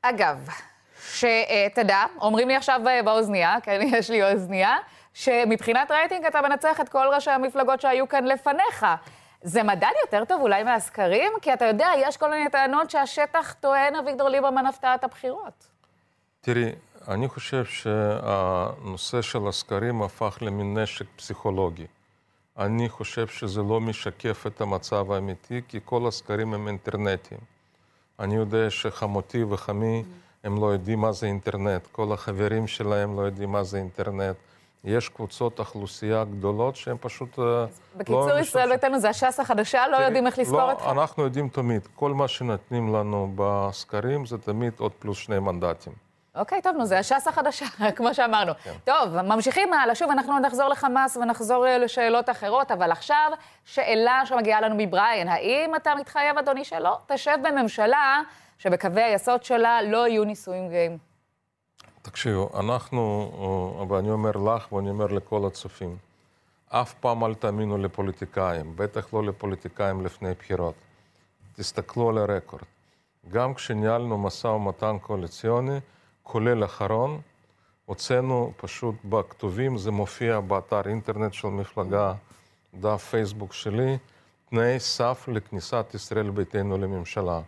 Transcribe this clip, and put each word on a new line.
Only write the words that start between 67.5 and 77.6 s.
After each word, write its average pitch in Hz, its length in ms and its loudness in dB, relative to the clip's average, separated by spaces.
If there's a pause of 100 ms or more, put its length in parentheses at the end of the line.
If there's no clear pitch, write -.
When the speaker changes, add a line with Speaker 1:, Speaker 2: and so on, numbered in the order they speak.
Speaker 2:
לפוליטיקאים, 92 1000 -4
בטח 104 380 -6
לא 107 100 0
לפוליטיקאים 98 840 -4
לפני 92 320 -6
בחירות. 87 360 -4 (840)
תסתכלו 117 520 -2
על 110 100 2
הרקורד. 101 440 -4 (680)
גם 123 240 0
כשניהלנו 113 640 -2
משא 101 300 -4
ומתן 107 540 -2
קואליציוני, 117 760 -4 (440)
כולל 113 420 0
אחרון, 113 560 -2 (640)